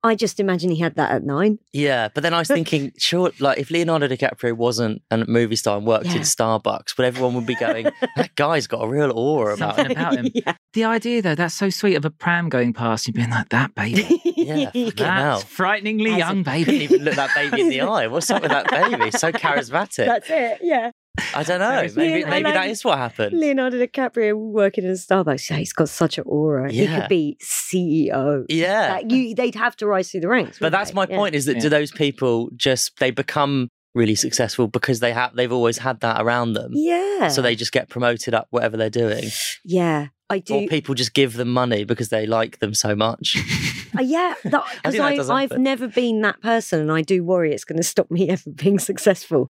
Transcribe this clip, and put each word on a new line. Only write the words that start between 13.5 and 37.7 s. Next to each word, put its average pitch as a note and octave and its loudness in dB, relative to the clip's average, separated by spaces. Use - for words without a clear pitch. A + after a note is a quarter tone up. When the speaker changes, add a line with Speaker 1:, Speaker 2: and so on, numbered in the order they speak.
Speaker 3:
baby." F#3+ 0
Speaker 1:
<laughs> F4 2
Speaker 2:
Yeah, C4 -2
fucking A#3+ -2
Speaker 3:
That's - -8
Speaker 2:
hell. C#3+ 2
Speaker 3:
frighteningly G#3+ -2
Speaker 1:
As G#3 2
Speaker 3:
young F#3 0
Speaker 1:
a - -2
Speaker 3:
baby. D3+ 0
Speaker 2:
Couldn't C4+ 2
even D3 4
look D3+ 0
that C4+ 0
baby D3 0
in E3+ 4
the C3+ 0
Speaker 1:
<laughs> G3+ 0
Speaker 2:
eye. C3 2
What's C#3 -2
up F#3+ 0
with D3+ 0
that C#3+ 0
baby? A3 0
So E3+ 0
charismatic. D3 -2
Speaker 1:
That's A#3+ 0
it, B3+ -2
yeah. B3+ 0
Speaker 2:
I D3 -2
don't F3 0
know. G3+ 2
Speaker 3:
Charismatic. G#3 -2
Speaker 2:
Maybe, D#4+ 2
Speaker 1:
Yeah, - -4
I - -6
Speaker 2:
maybe - 0
that - 0
Speaker 1:
like F#3+ 0
Speaker 2:
is A3 -8
what E3 4
happened. A#2+ -2
Speaker 1:
Leonardo C4 0
DiCaprio A#3 0
working G#3+ 0
in F#3 -2
Starbucks. F3+ 0
Yeah, D#3 0
he's E3 -6
got D#3 2
such - 0
an - -8
aura. C#3+ 0
He A2+ 2
Speaker 2:
Yeah. D#3+ 2
Speaker 1:
could - -4
be D#3 2
C D#3+ 0
E - -2
O. C3+ 0
Speaker 2:
Yeah. E3 2
Speaker 1:
Like, A3 -6
you, B3+ 2
they'd B3 -2
have A#3 -2
to G#3 -4
rise F#3+ 0
through F#3 -6
the E3+ -2
ranks, A3 0
Speaker 2:
But D#3 -2
Speaker 1:
wouldn't F3 2
Speaker 2:
that's G#3 -4
Speaker 1:
they? F3+ -12
Speaker 2:
my F#3+ 2
Speaker 1:
Yeah. F#3 -4
Speaker 2:
point, G3 0
is C#3 0
that C#3+ 2
Speaker 3:
Yeah. A#2 -2
Speaker 2:
do D3+ 2
those D3 2
people C3 0
just, - 0
they C3 4
become C#3 0
really A2 4
successful A#2+ 0
because A#2 -2
they A#2 2
have, A#2+ -2
they've B2 0
always A#2 2
had B2 -4
that A2+ 0
around A#2+ 2
them? A#2 -6
Speaker 1:
Yeah. E4+ 0
Speaker 2:
So C#3 0
they A#2+ 2
just A2 -6